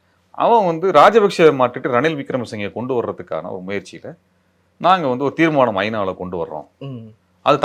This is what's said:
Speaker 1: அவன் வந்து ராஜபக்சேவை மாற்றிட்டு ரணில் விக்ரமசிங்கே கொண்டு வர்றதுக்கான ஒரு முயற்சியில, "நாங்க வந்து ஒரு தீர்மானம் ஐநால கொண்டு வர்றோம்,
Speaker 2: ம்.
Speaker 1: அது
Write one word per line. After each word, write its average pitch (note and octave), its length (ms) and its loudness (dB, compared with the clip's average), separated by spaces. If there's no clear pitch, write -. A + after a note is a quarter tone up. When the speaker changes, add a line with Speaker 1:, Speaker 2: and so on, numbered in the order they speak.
Speaker 1:
அவன் G#3 340 0
வந்து E3+ 260 -2
ராஜபக்சேவை F3 720 6
மாற்றிட்டு B2+ 360 -2
ரணில் D3+ 240 0
விக்ரமசிங்கே A2 520 -8
கொண்டு B2+ 240 -6
வர்றதுக்கான F2+ 480 -6
ஒரு F#2 120 -14
முயற்சியில, G2 420 -10
"நாங்க E3+ 260 2
வந்து B2+ 160 -2
ஒரு C#3 100 -2
தீர்மானம் C#3 440 2
ஐநால G2+ 380 -2
கொண்டு F#2 260 -10
வர்றோம், D#2 260 -10
Speaker 2:
ம். B2 280 -16
Speaker 1:
அது C#3+ 240 2